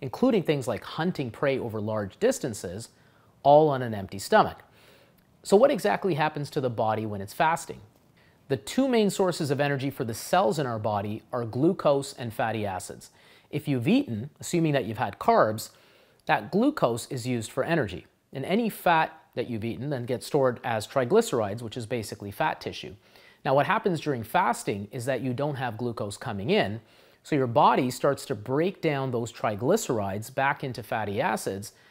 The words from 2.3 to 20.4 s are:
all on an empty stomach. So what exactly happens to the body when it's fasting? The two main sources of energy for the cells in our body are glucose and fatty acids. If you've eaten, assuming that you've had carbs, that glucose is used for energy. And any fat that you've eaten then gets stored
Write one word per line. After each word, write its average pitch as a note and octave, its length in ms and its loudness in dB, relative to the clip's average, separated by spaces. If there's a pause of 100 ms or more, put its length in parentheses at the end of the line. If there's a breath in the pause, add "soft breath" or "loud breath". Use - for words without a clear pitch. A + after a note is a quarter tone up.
all D3 280 8
on C3 120 0
an A#2 120 -4
empty G2 260 -8
stomach. F3+ 440 2 (800 soft breath)
So - 120 4
what C4 160 8
exactly G3 440 0
happens D3+ 340 -2
to D3 120 -4
the B2+ 80 0
body A2 360 0
when G#2 160 -6
it's G2 120 -12
fasting? E3 460 0 (680 soft breath)
The C3+ 80 0
two - 320 0
main A3 200 4
sources F3 400 0
of C#3 120 0
energy C#3+ 280 0
for C3+ 140 -6
the A2+ 100 -4
cells F3+ 460 2
in C#3 80 0
our A#2 120 -4
body G#2+ 520 -2
are B2 140 -4
glucose C#3 680 2
and A#2 200 -10
fatty A2 320 -2
acids. - 460 -8 (380 soft breath)
If D3 200 -6
you've B2+ 180 0
eaten, D3+ 420 0 (120)
assuming D#3+ 320 0
that C3 100 2
you've G#2+ 140 -6
had G#2+ 220 -4
carbs, B2 500 4 (560 soft breath)
that C3 260 0
glucose F3+ 560 2
is B2 200 -6
used A#2+ 240 -2
for C3 140 -2
energy. B2 400 -2 (260)
And C3+ 140 -8
any G#3+ 240 0
fat - 480 2 (180)
that B2 140 -4
you've A2+ 160 -4
eaten A#2 240 -6
then B2 160 -4
gets A#2 200 -4
stored C3 380 2